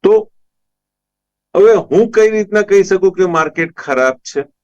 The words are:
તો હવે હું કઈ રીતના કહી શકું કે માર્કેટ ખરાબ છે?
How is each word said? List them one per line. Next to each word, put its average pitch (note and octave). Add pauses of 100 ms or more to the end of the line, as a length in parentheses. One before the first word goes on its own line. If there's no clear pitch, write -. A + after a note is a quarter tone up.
તો G3+ (1400)
હવે G#3 (140)
હું G#3 (140)
કઈ A3
રીતના G#3
કહી G3
શકું F#3
કે F3+
માર્કેટ D#3+ (120)
ખરાબ C3 (120)
છે? C#3 (160)